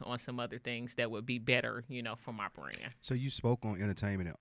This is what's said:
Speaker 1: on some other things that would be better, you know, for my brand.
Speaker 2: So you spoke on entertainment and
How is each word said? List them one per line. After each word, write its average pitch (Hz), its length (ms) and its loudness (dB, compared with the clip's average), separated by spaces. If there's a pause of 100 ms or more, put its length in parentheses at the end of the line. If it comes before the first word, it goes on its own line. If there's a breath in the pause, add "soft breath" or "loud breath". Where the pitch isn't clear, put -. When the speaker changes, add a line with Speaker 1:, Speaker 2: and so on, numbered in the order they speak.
Speaker 1:
on 120 160 -2
some 123 180 -6
other 120 220 -2
things 120 340 -4
that 117 160 4
would 113 160 -2
be 123 140 2
better, 120 480 4
you 127 120 -6
know, 113 140 -4
for 117 180 -10
my 104 220 -2
brand. 71 380 -8 (100)
Speaker 2:
So - 120 0
you 131 140 2
spoke 123 360 2
on 101 180 0
entertainment 98 460 2
and 80 120 -6